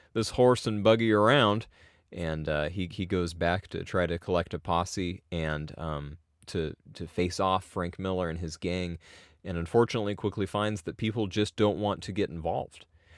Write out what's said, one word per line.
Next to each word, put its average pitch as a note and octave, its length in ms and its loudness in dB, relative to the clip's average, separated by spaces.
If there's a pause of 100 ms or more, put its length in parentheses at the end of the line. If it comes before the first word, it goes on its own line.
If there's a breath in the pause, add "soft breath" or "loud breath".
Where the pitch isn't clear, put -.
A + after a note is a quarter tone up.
(140 soft breath)
this A2+ 160 0
horse B2 360 4
and G#2+ 180 -2
buggy A2+ 280 6
around," A2 540 6 (460 soft breath)
and, D#2 360 -4
uh, D2+ 200 0
he, F2+ 220 -4
he G2 160 -4
goes F2 280 0
back E2+ 340 0
to F2 160 -8
try F2+ 220 0
to E2+ 120 -2
collect F2 360 -2
a E2+ 40 -4
posse F2 640 -2 (100)
and, D#2 440 -4
um, D2 420 -8 (280)
to, D#2+ 280 -4 (200)
to E2+ 120 -12
face F2 340 -2
off F#2+ 240 2
Frank F2 340 -6
Miller F#2 320 -2
and E2+ 80 -6
his E2 180 -8
gang, F2+ 420 -4 (460 loud breath)
and F2 140 -6
unfortunately G#2+ 560 2
quickly G2 320 -2
finds G#2 360 -2
that - 140 -8
people A2 300 -2
just G#2+ 300 -2
don't G#2 220 4
want G2+ 260 -2
to G#2 80 -10
get G2 180 -2
involved. E2+ 560 -6 (320 soft breath)